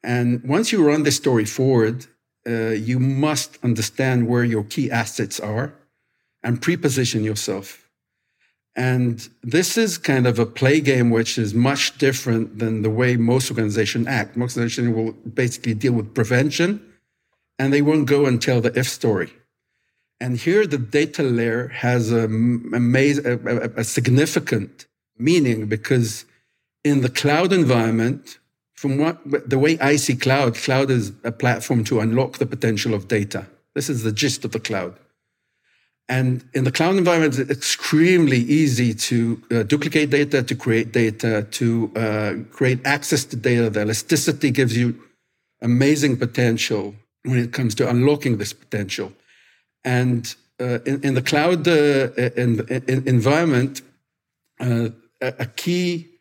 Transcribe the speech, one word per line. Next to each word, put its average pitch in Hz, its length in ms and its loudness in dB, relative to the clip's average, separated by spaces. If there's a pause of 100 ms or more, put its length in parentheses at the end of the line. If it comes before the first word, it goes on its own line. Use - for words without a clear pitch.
And 120 400 0
once 170 260 0
you 190 160 4
run 151 160 4
the 143 80 2
story 127 340 2
forward, 123 640 0 (420)
uh, 113 220 -2
you 113 300 -2
must 135 640 -2
understand 120 640 0
where 120 160 2
your 113 180 -2
key 120 260 -4
assets 113 520 -4
are 113 340 -6 (720)
and 117 180 -2
pre-position 131 640 -2
yourself. 104 640 -8 (880)
And 127 520 -2 (140)
this 160 340 0
is 220 220 0
kind 127 300 2
of 117 100 0
a 113 80 2
play 135 340 2
game, 127 300 2
which 113 280 0
is 107 160 -2
much 135 440 0
different 113 600 0
than 110 220 -2
the 110 80 2
way 123 260 2
most 120 340 2
organizations 113 560 -2
act. 120 300 -4
Most 123 200 -4
organizations 120 380 -2
will 110 180 -2 (200)
basically 120 420 -2
deal 120 200 0
with 107 200 -4
prevention, 143 680 0 (800)
and 135 140 2
they 147 100 4
won't 151 240 2
go 143 200 4
and 120 140 2
tell 123 200 2
the 120 180 0
if 127 100 0
story. 98 440 -2 (840)
And 123 200 -4
here 196 280 2
the 143 120 -2
data 147 440 -2
layer 120 460 0
has 120 420 -2
a 113 120 2
m-, 117 500 -2
amaz-, 135 520 2
a, 120 540 -4
a, - 20 -6
a 113 40 -2
significant 127 1000 0 (320)
meaning, 123 480 2
because 110 580 -2 (600)
in 143 160 2
the 127 100 0
cloud 160 420 0
environment, 120 840 0 (360)
from 139 240 -4
what, 165 200 0 (300)
the 135 100 2
way 160 200 2
I 147 180 2
see 135 200 0
cloud, 131 380 0
cloud 135 360 0
is 107 220 0 (120)
a 117 80 -4
platform 120 520 0
to 110 160 0
unlock 120 360 0
the 127 100 -2
potential 113 460 -2
of 98 160 -4
data. 101 380 -2 (280)
This - 140 -4
is 123 140 -4
the 110 100 -2
gist 117 320 -2
of 113 80 -8
the 110 80 -6
cloud. 92 340 -6 (1120)
And 127 360 0 (100)
in 131 100 0
the 123 60 2
cloud 175 260 2
environment, 165 420 2
it's 135 120 -4
extremely 156 880 2
easy 123 560 2
to, 117 560 -2
uh, 117 140 2
duplicate 147 460 0
data, 143 320 2
to 127 120 -4
create 117 380 0
data, 110 580 0
to, 117 460 0
uh, 107 380 -2 (180)
create 127 320 0
access 143 400 -2
to - 120 -10
data. 120 340 2
The 104 120 -2
elasticity 135 720 0
gives 117 240 0
you 120 260 -2 (580)
amazing 135 580 2
potential 113 760 -2 (300)
when 127 140 0
it 120 140 -2
comes 117 220 -2
to 123 140 0
unlocking 127 500 2
this 104 140 -8
potential. - 600 -8 (720)
And, 123 480 0 (280)
uh, 123 260 -2
in, 139 160 -2
in 139 120 0
the 127 80 0
cloud, 156 440 2
uh, 143 440 4 (260)
in, 120 320 0
in, 131 400 -2
environment, 135 720 2 (800)
uh, 117 300 0 (300)
a, 127 200 -4
a 123 60 -4
key 175 640 -4 (120)